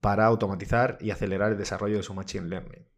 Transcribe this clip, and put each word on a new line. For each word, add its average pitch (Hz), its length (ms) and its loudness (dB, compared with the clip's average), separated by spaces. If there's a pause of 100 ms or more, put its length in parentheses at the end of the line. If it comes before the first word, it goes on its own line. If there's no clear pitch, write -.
para 104 260 4
automatizar 113 720 2
y 107 100 -2
acelerar 98 420 0
el 101 60 -2
desarrollo 101 380 -2
de 98 60 0
su 98 120 -10
Machine 95 340 -8
Learning. 90 500 -10